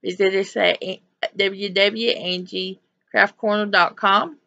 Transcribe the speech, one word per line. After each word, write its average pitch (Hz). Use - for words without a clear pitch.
Visit 190
us 196
at 180
w 196
w -
w 208
angie 185
craft 196
corner 208
dot 190
com. 220